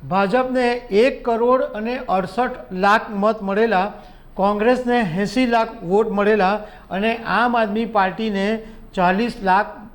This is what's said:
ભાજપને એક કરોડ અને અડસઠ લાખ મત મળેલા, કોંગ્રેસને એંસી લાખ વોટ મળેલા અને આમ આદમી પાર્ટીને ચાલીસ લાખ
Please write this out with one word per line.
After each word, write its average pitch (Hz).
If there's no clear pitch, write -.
ભાજપને 247
એક 240
કરોડ 240
અને 220
અડસઠ 196
લાખ 202
મત 214
મળેલા, 196
કોંગ્રેસને 240
એંસી 208
લાખ 226
વોટ 196
મળેલા 202
અને 208
આમ 233
આદમી 220
પાર્ટીને 202
ચાલીસ 190
લાખ 196